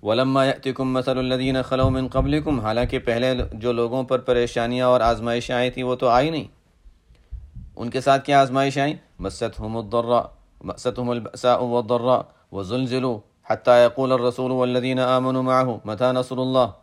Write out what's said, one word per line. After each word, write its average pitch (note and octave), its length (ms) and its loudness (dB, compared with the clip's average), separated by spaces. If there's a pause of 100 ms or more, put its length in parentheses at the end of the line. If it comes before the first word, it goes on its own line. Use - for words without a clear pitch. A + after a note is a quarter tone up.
ولما C3 420 2
یأتکم C3 480 -2
مثل B2+ 260 0
الذین B2+ 440 -2
خلو C3 280 0
من C3 180 -2
قبلکم"، C#3 520 0
حالانکہ A#2+ 380 -2
پہلے B2 360 0 (180)
جو A#2 200 -4
لوگوں A#2+ 300 -2
پر B2+ 160 0
پریشانیاں B2 680 0
اور B2 140 6
آزمائشیں A#2 540 0
آئی B2 160 0
تھی، B2+ 120 -8
وہ B2+ 120 -2
تو B2+ 140 0
آئی B2+ 220 4
نہیں۔ D#3 140 -6 (1300)
ان A#2+ 140 -8
کے C3 100 -4
ساتھ C3+ 240 2
کیا C#3 160 4
آزمائش C3+ 380 2
آئیں؟ C#3+ 160 0 (240)
مستہم G#2+ 580 -6
الضراء، A#2 460 0 (380)
مستہم B2 500 -6
البأساء A#2+ 460 0
والضراء A#2+ 640 0 (340)
وزلزلوا A#2+ 640 -4 (300)
حتی - 220 0
یقول B2 420 6
الرسول B2+ 380 0
والذین B2+ 500 0
آمنوا B2+ 420 0
معه B2+ 420 0
متی G#2+ 280 -4
نصر B2+ 260 -2
اللہ B2+ 320 2 (120)